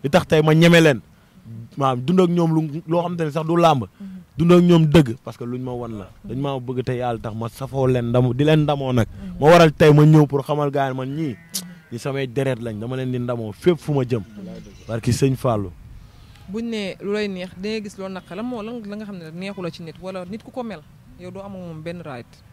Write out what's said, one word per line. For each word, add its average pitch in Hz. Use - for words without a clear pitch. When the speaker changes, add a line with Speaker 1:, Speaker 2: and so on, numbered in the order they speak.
Speaker 1:
Li 143
tax 170
tey 156
ma 156
ñeme 170
leen, 139
maanaam 131
dund 170
ak 180
ñoom 170
lu, 160
loo 170
xam 175
te 165
ne 147
sax 156
du 165
làmb. 156
Dund 170
ak 175
ñoom 170
dëgg, 143
parce 117
que 127
luñ 123
ma 127
wan 117
la. 90
Dañ 110
maa 139
bëgg 123
te 131
yàlla 120
tax 107
ma 113
safoo 135
leen 123
ndam, 123
di 131
leen 151
ndamoo 139
nag. 117
Ma 135
waral 170
tey 156
ma 147
ñëw 156
pour 135
xamal 147
gars 135
yi 131
man 131
ñii, 151
ñi 117
samay 135
deret 127
lañ, 113
dama 120
leen 131
di 127
ndamoo 120
fépp 175
fu 151
ma 135
jëm. 117
Barki 113
Sëñ 135
Fallou. 104
Speaker 2:
Buñ 220
ne 208
lu 202
lay 208
neex, 185
da 190
ngay 220
gis 202
loolu 190
naq, 180
lan 214
moo, 247
lan 233
la 202
nga 214
xam 196
ne 160
neexu 196
la 165
ci 180
nit, 160
wala 185
nit 220
ku 247
ko 254
mel, 196
yow 180
doo 190
am 202
ak 185
moom 165
benn 170
right 127